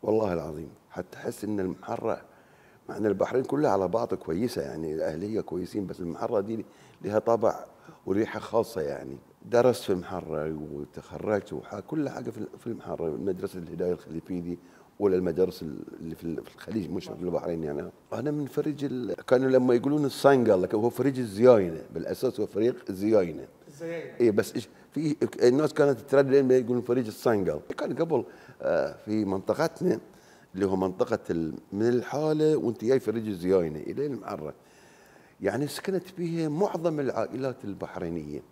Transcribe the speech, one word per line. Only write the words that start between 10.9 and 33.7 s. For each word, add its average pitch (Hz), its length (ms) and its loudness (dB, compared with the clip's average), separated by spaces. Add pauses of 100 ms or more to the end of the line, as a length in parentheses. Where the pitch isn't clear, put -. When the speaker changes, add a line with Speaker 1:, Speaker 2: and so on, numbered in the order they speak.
Speaker 1:
وح-، 87 280 -10
كل 151 280 -4
حاجة 120 220 -8
في 107 80 -12
ال-، 104 100 -8 (100)
في - 80 -12
المحرة، 87 380 -6
مدرسة 92 540 -4
الهداية 85 340 -4
الخليفيدي، 85 680 -6 (420)
أولى 98 160 4
المدارس 90 460 0
ال-، 73 200 -10 (180)
اللي 80 140 -8
في 80 100 -18
ال-، 82 200 -6
في - 100 -20
الخليج، 87 360 -6
مش 90 140 -6
في 82 180 -10
البحرين 85 420 -2
يعني. 71 260 -4 (220)
أنا 120 180 -4
من 147 160 -2
فريق 147 360 -2
ال-، 127 300 -4
كانوا 131 380 4
لما 127 240 8
يقولون 143 300 4
الصنقل، 123 580 6
لكن 92 160 0
هو 113 120 2
فريق 131 260 0
الزياينة، 104 680 6 (120)
بالأساس 95 460 -2
هو 104 60 0
فريق 113 300 0 (140)
الزياينة. 92 560 2 (220)
Speaker 2:
الزياينة. 165 520 -10
Speaker 1:
إيه، 117 100 6
بس 104 240 0
إيش، 117 140 -6 (240)
في 151 240 -2 (260)
الناس 139 320 6
كانت 143 260 4
تردد 135 340 4
لما 131 220 6
يقولون 123 260 2
فريق 123 240 0
الصنقل. 98 540 0 (180)
كان 226 180 -4
قبل، 147 280 0 (380)
آه، 78 420 0
في 107 200 0
منطقتنا 104 760 0 (540)
اللي 95 120 2
هو 95 100 2
منطقة 95 440 0 (100)
ال-، 82 240 -2 (180)
من 107 160 2
الحالة 156 680 2
وأنت 110 280 -2
جاي 127 160 4
فريق 110 260 -4
الزياينة 90 520 2